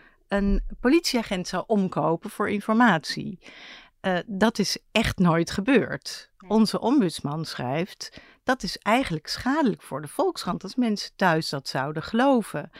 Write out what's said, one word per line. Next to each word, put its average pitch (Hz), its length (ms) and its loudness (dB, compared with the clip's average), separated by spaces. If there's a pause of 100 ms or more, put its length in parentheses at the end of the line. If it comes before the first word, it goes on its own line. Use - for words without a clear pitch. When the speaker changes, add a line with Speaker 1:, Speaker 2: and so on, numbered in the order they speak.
(280)
Speaker 1:
een 196 340 2 (180)
politieagent 240 680 2
zou 185 200 -6
omkopen 175 640 0
voor - 200 -4
informatie. 208 880 2 (600)
Eh, 185 260 -2
dat 214 340 0
is - 180 0 (140)
echt - 260 0
nooit 165 340 2
gebeurd. 190 840 0
Speaker 2:
Nee. 185 140 -20
Speaker 1:
Onze 208 280 2
ombudsman 165 680 0
schrijft, - 760 -6 (220)
dat - 200 -2
is 185 140 -8
eigenlijk 208 500 -2
schadelijk 254 540 0
voor 143 200 -10
de 147 60 -12
Volkskrant - 560 -4
als 190 120 -12
mensen 226 400 -2
thuis 160 340 2
dat 139 180 -8
zouden 151 360 -4
geloven. 226 680 0 (100)